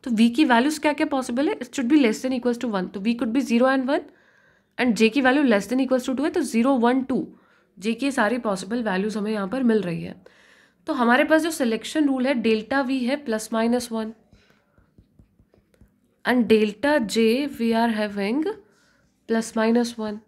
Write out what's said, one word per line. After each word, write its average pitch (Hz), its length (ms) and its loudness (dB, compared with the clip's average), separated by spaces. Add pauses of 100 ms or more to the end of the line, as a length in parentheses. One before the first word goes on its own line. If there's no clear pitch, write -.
तो 262 80 -6
V 226 240 4
की 311 100 4
वैल्यूज 254 340 2
क्या 302 140 2
क्या 302 140 0
पॉसिबल 269 420 -2
है? 427 100 -2
It 247 80 -12
should 247 240 -2
be 311 80 6
less 220 240 2
than 262 140 -2
equals 240 260 -2
to 247 80 -4
one, 185 220 -2
तो 208 60 -10
V 214 200 -2
could 226 160 -2
be 277 160 2
zero 233 160 4
and 262 220 0
one। 302 120 0 (760)
And 233 240 0
J 220 80 6
की 247 120 0
वैल्यू 262 220 4
less 202 260 2
than 262 160 0
equals 254 220 0
to 262 80 -2
two 269 80 -2
है, 339 60 0
तो 349 120 -2
ज़ीरो, 240 360 2
वन, 247 260 2
टू, 240 240 -2 (500)
J 208 220 -4
की 277 120 -2
सारी 233 260 0 (100)
पॉसिबल 202 360 -4
वैल्यूज 202 340 -2
हमें 214 140 -4
यहाँ 202 160 -4
पर 254 160 -4
मिल 220 180 4
रही 170 220 -6
है। - 120 -12 (720)
तो 320 60 -4
हमारे 247 300 2
पास 311 180 4
जो 330 100 -4
सिलेक्शन 269 560 -2
रूल 262 200 0
है, 277 140 0
डेल्टा 220 460 0
V 269 160 -2
है 247 120 0 (100)
प्लस 220 280 -4
माइनस 233 380 0
वन 220 220 -6 (2000)
and 233 260 2
delta 220 480 2 (160)
J 226 320 2 (120)
we 226 120 0 (120)
are 233 60 0 (120)
having 208 420 -2 (840)
plus 226 260 -2
minus 233 420 0
one। 214 300 -8